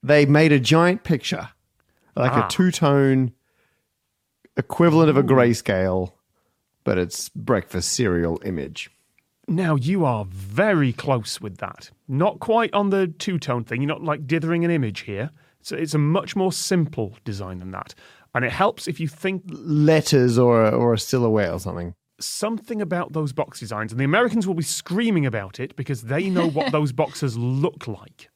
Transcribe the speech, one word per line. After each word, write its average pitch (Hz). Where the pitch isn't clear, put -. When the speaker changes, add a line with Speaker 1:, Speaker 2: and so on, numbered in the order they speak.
Speaker 1:
They 147
made 147
a 147
giant 165
picture, -
like 127
Speaker 2:
Ah. 131
Speaker 1:
a -
two-tone 139
equivalent 160
of 131
a 143
Speaker 2:
Ooh. -
Speaker 1:
grayscale, 104
but 95
it's -
breakfast 98
cereal 85
image. 80
Speaker 2:
Now, 165
you 160
are 113
very 120
close 127
with 101
that. -
Not 160
quite 226
on 202
the 190
two-tone 151
thing. 120
You're 143
not, 151
like, 151
dithering 165
an 170
image 120
here. 107
So -
it's 156
a 151
much 151
more 190
simple 151
design 95
than 92
that. 95
And 123
it 123
helps -
if 160
you 165
think 185
Speaker 1:
Letters 151
or, 120
or 120
a 107
silhouette 110
or 90
something. 87
Speaker 2:
something 220
about 175
those 151
box -
designs, 107
and 117
the 135
Americans 208
will 190
be 165
screaming 190
about 104
it 131
because 127
they 143
know 175
what 156
Speaker 1:
<laughs> -
Speaker 2:
those 151
boxes 131
look 131
like. -